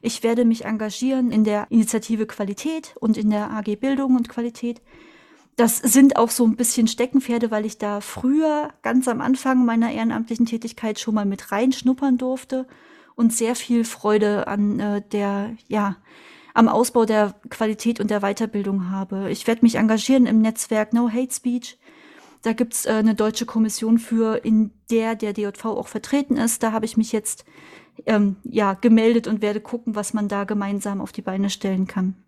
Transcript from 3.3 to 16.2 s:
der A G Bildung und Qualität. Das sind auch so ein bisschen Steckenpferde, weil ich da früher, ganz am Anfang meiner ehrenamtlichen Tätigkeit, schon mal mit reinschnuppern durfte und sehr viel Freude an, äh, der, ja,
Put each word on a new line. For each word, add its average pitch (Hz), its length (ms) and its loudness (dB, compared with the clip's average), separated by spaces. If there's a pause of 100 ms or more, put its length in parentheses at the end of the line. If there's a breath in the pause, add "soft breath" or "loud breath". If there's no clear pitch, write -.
der 208 220 -2
A 214 100 -6
G 208 120 -4
Bildung 262 420 0
und 233 120 -2
Qualität. 240 540 -8 (760 soft breath)
Das 226 220 2
sind 269 380 6
auch 233 140 4
so 240 160 2
ein 220 100 2
bisschen 233 320 0
Steckenpferde, 240 640 0
weil 214 160 -2
ich 214 100 -8
da 208 240 -4
früher, 302 680 0 (100)
ganz 247 260 2
am 247 140 -2
Anfang 262 460 2
meiner 226 260 2
ehrenamtlichen 226 540 -2
Tätigkeit, 226 520 -6
schon 214 160 -4
mal 208 120 0
mit 196 260 -6
reinschnuppern 254 640 2
durfte 262 500 -4 (500 loud breath)
und 233 180 4
sehr 233 200 0
viel 233 300 0
Freude 208 600 0
an, 208 340 0
äh, 208 220 -2 (100)
der, 202 420 -2 (140)
ja, 202 300 -2 (560 loud breath)